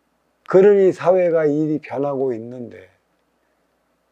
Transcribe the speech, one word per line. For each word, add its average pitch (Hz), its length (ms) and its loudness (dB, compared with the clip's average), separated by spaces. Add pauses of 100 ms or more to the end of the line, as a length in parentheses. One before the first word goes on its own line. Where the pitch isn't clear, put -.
(480)
그러니 196 460 4
사회가 170 520 0
이리 151 340 -2
변하고 135 540 -6
있는데 113 560 -16 (1200)